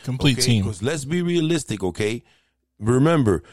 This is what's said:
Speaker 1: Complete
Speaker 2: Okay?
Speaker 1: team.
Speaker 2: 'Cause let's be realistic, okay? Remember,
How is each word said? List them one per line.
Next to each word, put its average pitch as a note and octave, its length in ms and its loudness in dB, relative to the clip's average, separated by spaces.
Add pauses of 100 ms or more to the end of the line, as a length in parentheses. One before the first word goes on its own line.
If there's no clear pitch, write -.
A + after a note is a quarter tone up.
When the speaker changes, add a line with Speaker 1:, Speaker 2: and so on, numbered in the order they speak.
Speaker 1:
Complete B2+ 340 0
Speaker 2:
Okay? B2+ 80 0
Speaker 1:
team. A2 180 4
Speaker 2:
'Cause F#2+ 180 -6
let's C#3+ 220 -4
be D#3+ 180 -4
realistic, E3 640 -2
okay? G#2+ 380 -4 (560)
Remember, B2 640 2 (100)